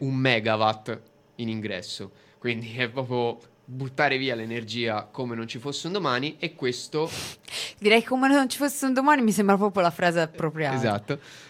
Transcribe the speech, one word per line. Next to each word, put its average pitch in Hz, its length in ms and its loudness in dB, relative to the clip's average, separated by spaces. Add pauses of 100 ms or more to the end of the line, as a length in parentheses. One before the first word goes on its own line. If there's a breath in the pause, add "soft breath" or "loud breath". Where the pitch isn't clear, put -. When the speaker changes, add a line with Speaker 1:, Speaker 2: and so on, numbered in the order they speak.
Speaker 1:
un 131 140 -2
megawatt 110 840 2 (360)
in 117 120 -6
ingresso, 104 640 -8 (280 soft breath)
quindi 117 360 -4
è 123 140 -2
proprio 120 500 -2 (260)
buttare 131 520 0
via 131 180 -2
l'energia 113 760 -4
come 120 260 -6
non 113 120 -6
ci 120 120 -10
fosse 143 280 -8
un 175 60 -4
domani, 147 460 0
e 170 160 -8
questo 135 540 -4 (680 loud breath)
Speaker 2:
Direi 220 260 4
come 262 240 0
non 269 220 4
ci - 80 -6
fosse 277 280 -2
un 262 80 0
domani 269 280 4
mi 220 100 4
sembra 196 240 4
proprio 196 260 2
la 170 100 4
frase 170 280 2
appropriata. 156 560 -2
Speaker 1:
Esatto. 117 440 -2 (300 loud breath)